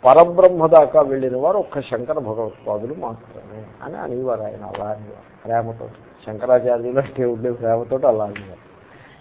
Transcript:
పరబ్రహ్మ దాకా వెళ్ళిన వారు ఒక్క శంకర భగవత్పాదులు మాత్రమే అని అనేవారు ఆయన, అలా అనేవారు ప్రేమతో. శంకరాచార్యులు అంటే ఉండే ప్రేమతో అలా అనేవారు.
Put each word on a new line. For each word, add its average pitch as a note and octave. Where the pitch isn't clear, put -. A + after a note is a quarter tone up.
పరబ్రహ్మ F3
దాకా D#3
వెళ్ళిన C3+
వారు E3+
ఒక్క D3+
శంకర B2+
భగవత్పాదులు A2
మాత్రమే A2
అని D#3
అనేవారు B2
ఆయన, G#2+
అలా G2
అనేవారు G#2+
ప్రేమతో. A2+
శంకరాచార్యులు A#2+
అంటే C3+
ఉండే A#2+
ప్రేమతో A#2
అలా A2
అనేవారు. G2+